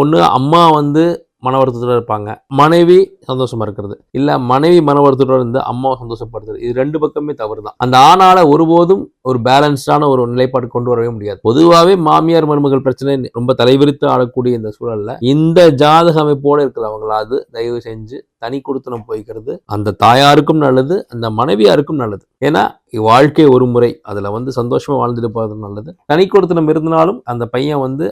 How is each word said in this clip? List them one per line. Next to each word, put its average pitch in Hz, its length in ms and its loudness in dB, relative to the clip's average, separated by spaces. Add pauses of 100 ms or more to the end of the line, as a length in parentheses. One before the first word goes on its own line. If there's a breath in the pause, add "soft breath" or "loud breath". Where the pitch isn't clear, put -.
ஒண்ணு 151 180 2 (200)
அம்மா 156 240 2 (160)
வந்து 147 260 0 (400)
மன 131 140 -2
வருத்தத்தோட 123 360 0
இருப்பாங்க, 107 340 -4 (300)
மனைவி 170 380 4 (320)
சந்தோஷமா 127 360 -4
இருக்கிறது, 101 300 -12 (220)
இல்ல 143 200 0 (140)
மனைவி 165 360 4
மன 143 160 2
வருத்தத்தோட 131 380 2
இருந்து 120 180 -4 (120)
அம்மாவை 131 300 -4
சந்தோஷப்படுத்துறது, 113 600 -14
இது 120 160 -6
ரெண்டு 151 240 -4
பக்கமே 147 380 -8
தவறு 107 240 -10
தான். 104 180 -14
அந்த 127 120 0 (140)
ஆணால 185 280 4 (160)
ஒருபோதும் 170 500 2 (260)
ஒரு 127 180 -2
பேலன்ஸ்டான 147 640 0
ஒரு 127 200 0
நிலைப்பாடு 127 440 -2
கொண்டு 120 180 -2
வரவே 117 220 -2
முடியாது. 104 320 -10
பொதுவாவே 170 460 4 (140)
மாமியார் 156 440 2
மருமகள் 139 340 0
பிரச்சனை 135 300 -2 (240)
ரொம்ப 127 200 -2
தலைவிரித்து 139 540 2
ஆடக்கூடிய 123 460 -2
இந்த 107 180 -10
சூழல்ல 113 400 -8 (160)
இந்த 165 260 2 (220)
ஜாதக 160 420 4
அமைப்போட 143 420 0
இருக்கிறவங்களாவது 107 720 -6 (200)
தயவு 120 300 -6
செஞ்சு 110 320 -16 (240)
தனி 123 220 -8
குடித்தனம் 131 420 -8
போய்க்கிறது 110 440 -12 (240)
அந்த 104 260 -4
தாயாருக்கும் 143 600 4
நல்லது, 135 320 0 (180)
அந்த 117 140 -8 (100)
மனைவியாருக்கும் 160 640 0
நல்லது. 104 220 -8 (240)
ஏன்னா 160 160 0 (420)
வாழ்க்கை 147 480 4
ஒரு 127 180 4
முறை, 120 180 2 (200)
அதுல 101 260 -8
வந்து 127 220 -8
சந்தோஷமா 123 420 -4
வாழ்ந்துட்டு 120 360 -4
போறது 110 280 -6
நல்லது. 104 260 -14 (220)
தனி 165 120 2 (100)
குடித்தனம் 170 380 0
இருந்தாலும் 165 460 0 (140)
அந்த 120 120 -6 (100)
பையன் 139 320 -2
வந்து 139 260 -6